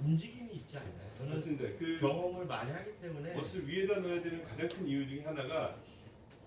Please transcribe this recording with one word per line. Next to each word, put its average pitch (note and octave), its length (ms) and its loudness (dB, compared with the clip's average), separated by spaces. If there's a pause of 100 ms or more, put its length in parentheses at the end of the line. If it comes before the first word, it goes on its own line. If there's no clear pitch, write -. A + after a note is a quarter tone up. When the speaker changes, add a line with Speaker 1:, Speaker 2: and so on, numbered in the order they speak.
Speaker 1:
움직임이 D#3+ 560 2
있지 - 200 -10
않나요? F#2+ 400 -8
저는 C#3+ 180 -2
Speaker 2:
맞습니다. C#3 440 0
그 E3 220 0
Speaker 1:
경험을 F3 460 4
많이 B2+ 260 -2
하기 G3+ 280 -6
때문에 E3 340 -4
Speaker 2:
멋을 D#3 320 -2
위에다 F#3+ 340 4
넣어야 F3 220 2
되는 E3 220 -2
가장 E3+ 240 0
큰 F3 200 0
이유 C#3 200 4
중에 C#3+ 140 -4
하나가 D3+ 560 0 (680)